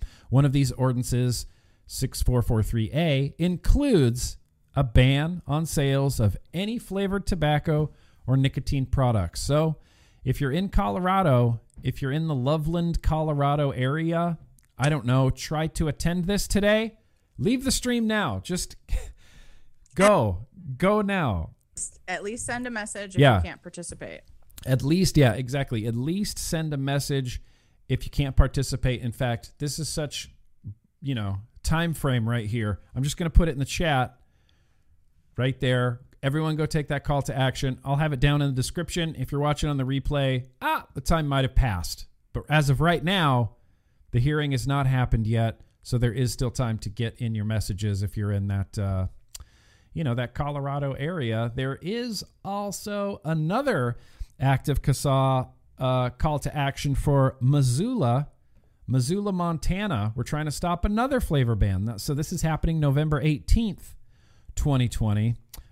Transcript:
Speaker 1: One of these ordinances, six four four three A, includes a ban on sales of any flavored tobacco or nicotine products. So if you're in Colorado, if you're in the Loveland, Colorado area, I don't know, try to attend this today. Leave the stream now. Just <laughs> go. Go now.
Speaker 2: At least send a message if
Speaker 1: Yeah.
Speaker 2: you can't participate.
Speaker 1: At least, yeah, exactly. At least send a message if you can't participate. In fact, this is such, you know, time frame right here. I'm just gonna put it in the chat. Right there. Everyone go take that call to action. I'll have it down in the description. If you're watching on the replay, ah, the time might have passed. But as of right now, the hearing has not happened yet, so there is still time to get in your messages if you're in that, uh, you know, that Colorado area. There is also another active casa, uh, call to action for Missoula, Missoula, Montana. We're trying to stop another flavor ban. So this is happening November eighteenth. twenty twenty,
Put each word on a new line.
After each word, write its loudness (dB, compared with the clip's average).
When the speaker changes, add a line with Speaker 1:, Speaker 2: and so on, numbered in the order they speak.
Speaker 1:
One 6
of 4
these 2
ordinances, 0
six -6
four 4
four 2
three 0
A, 0
includes 4
a 2
ban 4
on -2
sales 0
of 2
any -4
flavored -4
tobacco 0
or 4
nicotine 0
products. 0
So 0
if -2
you're 0
in -2
Colorado, 2
if -4
you're -2
in -2
the -2
Loveland, 0
Colorado 0
area, -2
I 2
don't 0
know, 4
try -4
to -2
attend 0
this 0
today. 2
Leave 0
the 2
stream 0
now. 0
Just -6
<laughs> -10
go. 4
Go 4
now. -2
Speaker 2:
At -6
least -8
send -6
a -8
message -10
if 2
Speaker 1:
Yeah. 8
Speaker 2:
you 0
can't -10
participate. -14
Speaker 1:
At 0
least, 2
yeah, 8
exactly. -4
At -2
least -4
send -4
a -4
message -2
if -2
you -8
can't -2
participate. 2
In -4
fact, -4
this -6
is -6
such, -8
you -4
know, -4
time 0
frame 0
right -2
here. -2
I'm -4
just -4
gonna -4
put 8
it 0
in -6
the -2
chat. 0
Right -2
there. 0
Everyone 0
go 0
take -2
that -4
call 0
to -6
action. -2
I'll 0
have 0
it -4
down 4
in 0
the -2
description. -4
If -6
you're -2
watching 0
on -2
the -2
replay, -2
ah, -2
the -8
time 0
might 2
have -4
passed. 0
But -8
as 4
of 2
right 2
now, 2
the 2
hearing 2
has -2
not 0
happened 2
yet, 0
so -2
there 2
is 0
still -4
time -2
to -10
get -6
in -2
your -2
messages -2
if -6
you're -2
in 0
that, -4
uh, -2
you -4
know, 0
that -4
Colorado -4
area. -2
There -4
is -6
also -6
another 0
active 2
casa, 2
uh, 0
call -2
to -6
action -2
for 4
Missoula, 2
Missoula, 0
Montana. 0
We're -4
trying -4
to -2
stop -2
another 0
flavor 2
ban. -2
So -4
this -4
is -4
happening 0
November 2
eighteenth. 2
twenty 2
twenty, 0